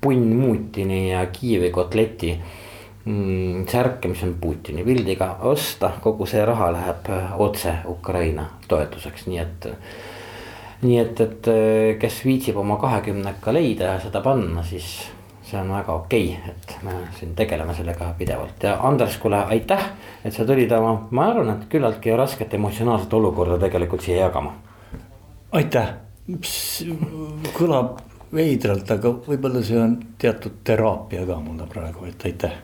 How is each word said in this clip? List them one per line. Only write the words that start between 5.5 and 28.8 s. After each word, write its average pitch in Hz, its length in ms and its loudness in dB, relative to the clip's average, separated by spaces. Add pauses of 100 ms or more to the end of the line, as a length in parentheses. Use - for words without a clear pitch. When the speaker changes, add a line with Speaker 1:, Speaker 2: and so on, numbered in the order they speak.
Speaker 1:
Kogu 107 260 0
see 107 180 2
raha 107 280 2
läheb, 87 380 -4
äh, 95 300 -2
otse 101 340 0 (100)
Ukraina 85 600 -2 (220)
toetuseks. - 580 -2
Nii 90 120 -4
et, 82 280 -6 (1160)
nii 120 160 6
et, 117 220 0
et, 110 280 0
äh, 110 500 4
kes 110 260 -2
viitsib 131 320 2
oma 101 200 0
kahekümneka 101 760 -2
leida 131 320 2
ja 95 140 0
seda 98 220 -4
panna, 90 420 2
siis - 480 -8 (420)
see 101 80 -4
on 95 120 -2
väga 98 220 -2
okei, 85 440 0 (100)
et - 340 -14
me 92 120 -6 (240)
siin 85 180 -8
tegeleme 82 400 -2
sellega 85 420 -4
pidevalt. - 460 -4
Ja 101 140 2 (100)
Andres, 123 320 2
kuule, 101 220 2 (100)
aitäh, 185 320 2 (400)
et 107 100 -4
sa 113 140 0
tulid 127 240 6
oma, 113 220 4 (160)
ma 135 180 2
arvan, 180 240 2
et 107 200 -6
küllaltki 113 440 2
rasket 123 400 0
emotsionaalset 104 640 0
olukorda 87 420 4
tegelikult 90 440 0
siia 92 200 2
jagama. 71 300 0 (1000)
Speaker 2:
Aitäh. 127 400 2 (400)
Ps-, - 540 -6 (680)
kõlab 156 480 2 (320)
veidralt, 120 640 2